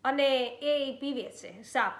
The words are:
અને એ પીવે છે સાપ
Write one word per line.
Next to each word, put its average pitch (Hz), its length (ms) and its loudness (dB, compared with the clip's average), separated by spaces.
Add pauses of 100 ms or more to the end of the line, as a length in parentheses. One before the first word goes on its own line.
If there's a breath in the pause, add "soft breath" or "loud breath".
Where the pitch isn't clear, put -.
અને 269 420 4
એ 277 540 -2
પીવે 269 320 -4
છે 190 320 -16
સાપ 226 360 0